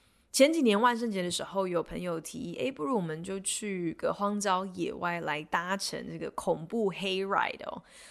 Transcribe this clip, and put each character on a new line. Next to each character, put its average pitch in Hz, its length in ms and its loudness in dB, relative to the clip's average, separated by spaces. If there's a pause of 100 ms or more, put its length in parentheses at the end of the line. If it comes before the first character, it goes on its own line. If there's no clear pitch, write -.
(320)
前 294 220 8
几 330 80 2
年 208 180 6
万 240 160 6
圣 226 140 -2
节 190 140 0
的 175 80 0
时 170 120 -2
候， 190 240 -2
有 175 140 2
朋 - 180 -8
友 170 220 -4
提 - 160 -12
议， 170 200 -6
诶， - 140 -2
不 - 120 -8
如 269 120 0
我 202 60 2
们 165 220 -4
就 190 160 -6
去 185 540 -2
个 165 200 0
荒 202 260 0
郊 190 280 2
野 185 260 -4
外 175 280 -2
来 151 220 -2
搭 180 320 -2
乘 - 320 -6
这 165 120 -8
个 160 120 -6
恐 160 340 -2
怖 208 280 0
hayride 190 720 -2
哦。 - 160 -10 (300)